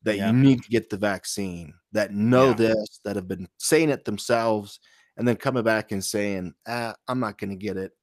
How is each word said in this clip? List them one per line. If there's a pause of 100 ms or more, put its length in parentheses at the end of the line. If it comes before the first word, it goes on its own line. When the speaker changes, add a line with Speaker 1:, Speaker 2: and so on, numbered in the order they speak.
Speaker 1:
that
Speaker 2:
Yeah.
Speaker 1:
you
need
to
get
the
vaccine, (200)
that
know
Speaker 2:
Yeah.
Speaker 1:
this,
that
have
been
saying
it
themselves, (360)
and
then
coming
back
and
saying, (120)
"Ah, (140)
I'm
not
gonna
get
it" (100)